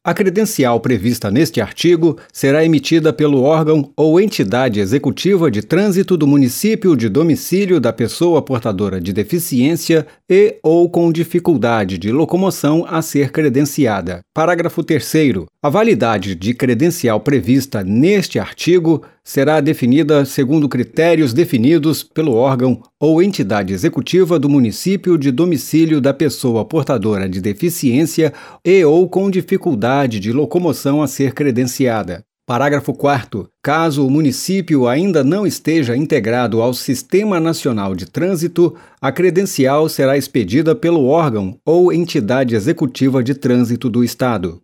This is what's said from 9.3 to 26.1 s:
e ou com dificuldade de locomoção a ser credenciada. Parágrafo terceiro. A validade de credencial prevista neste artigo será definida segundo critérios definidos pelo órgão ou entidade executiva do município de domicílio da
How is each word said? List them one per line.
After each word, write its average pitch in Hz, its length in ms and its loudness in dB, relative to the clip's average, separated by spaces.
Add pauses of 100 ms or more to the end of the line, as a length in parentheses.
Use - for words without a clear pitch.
e 202 360 4
ou 170 260 4
com 170 220 2
dificuldade 120 840 0
de 101 160 -4
locomoção 165 760 0
a 160 140 -4
ser 143 280 -2
credenciada. 120 920 -2 (120)
Parágrafo 170 520 -2
terceiro. 131 600 0 (140)
A 147 60 -2
validade 117 680 0
de 95 200 -4
credencial 123 680 0
prevista 127 640 0
neste 135 560 0
artigo 160 640 0 (180)
será 147 380 0
definida 143 640 2
segundo 139 460 0
critérios 156 640 0
definidos 151 680 2
pelo 156 320 -2
órgão 127 480 0 (180)
ou 160 220 2
entidade 104 520 -2
executiva 165 680 0
do 143 80 0
município 160 680 0
de 139 120 0
domicílio 156 680 0
da 135 140 2